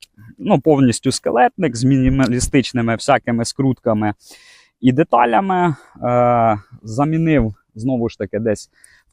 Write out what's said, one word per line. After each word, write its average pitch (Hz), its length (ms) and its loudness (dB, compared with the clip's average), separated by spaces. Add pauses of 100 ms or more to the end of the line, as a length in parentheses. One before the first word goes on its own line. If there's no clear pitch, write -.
(380)
ну, 185 220 0
повністю 135 520 2
скелетник, - 640 -2
з 113 80 -4
мінімалістичними 127 1120 0
всякими 117 500 0
скрутками 110 680 -2 (680)
і 127 100 4
деталями. 185 840 0 (280)
Е, 120 540 2 (260)
замінив, 143 720 0 (200)
знову 117 340 -4
ж - 80 -20
таки, 104 220 -6
десь 110 300 -4 (440)